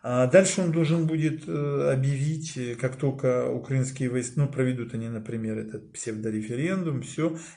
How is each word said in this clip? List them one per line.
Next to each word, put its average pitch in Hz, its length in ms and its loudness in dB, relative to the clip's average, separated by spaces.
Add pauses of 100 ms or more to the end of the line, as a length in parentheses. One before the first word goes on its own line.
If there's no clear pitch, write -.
А 127 240 4
дальше 185 340 6
он 170 120 2
должен 160 340 4
будет, 156 420 0
э, 143 440 0
объявить, 143 640 0
э, 120 200 -4
как 127 200 -2
только 127 540 0
украинские 131 600 -2
войска, 123 320 -2
ну, 135 60 2
проведут 127 460 -2
они, 113 140 -6
например, 110 500 -4
этот - 340 -10
псевдореферендум, 117 1080 -4
всё, 160 360 -2 (200)